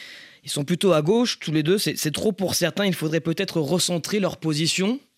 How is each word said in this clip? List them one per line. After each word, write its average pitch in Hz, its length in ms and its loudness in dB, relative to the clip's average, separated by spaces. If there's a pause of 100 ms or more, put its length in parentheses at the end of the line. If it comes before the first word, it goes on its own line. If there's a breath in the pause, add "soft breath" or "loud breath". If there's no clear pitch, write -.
(460 loud breath)
ils 143 40 -12
sont 147 140 -2
plutôt 175 300 2
à 151 80 4
gauche, 220 380 2
tous - 120 -6
les 151 120 2
deux. 180 140 2
C'est, - 200 -2
c'est 151 140 -2
trop 202 200 0
pour 190 240 -2
certains. 170 300 0
Il 185 100 2
faudrait 156 240 0
peut-être 165 400 -2
recentrer 175 600 0
leur 160 160 -2
position. 165 640 0 (160)